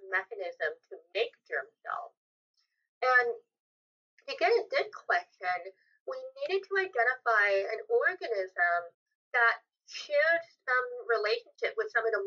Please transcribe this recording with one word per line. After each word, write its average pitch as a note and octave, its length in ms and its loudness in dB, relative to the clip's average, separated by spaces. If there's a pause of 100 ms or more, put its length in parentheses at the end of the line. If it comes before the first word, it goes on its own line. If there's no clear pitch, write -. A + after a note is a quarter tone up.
mechanisms F#3 800 -6
to F#3+ 80 -16 (160)
make A3+ 240 -4 (100)
germ C#3+ 220 -6 (160)
cells? - 320 -8 (880)
And B3 320 4 (880)
to C#4 160 -10
get F#4+ 160 6
a G#4 160 0
good G#4+ 240 -2
question, - 800 -4 (320)
we - 80 -8 (260)
needed F#4+ 220 0
to - 160 -8
identify A#3+ 680 2 (280)
an G#3+ 160 -10
organism G#3 880 0 (560)
that A#3 260 4 (240)
shared D#4 580 2 (200)
some B3 240 0 (240)
relationship A3 640 -2
with G#3+ 160 -4
some A3+ 160 0
of A3 80 2
the G3 120 -2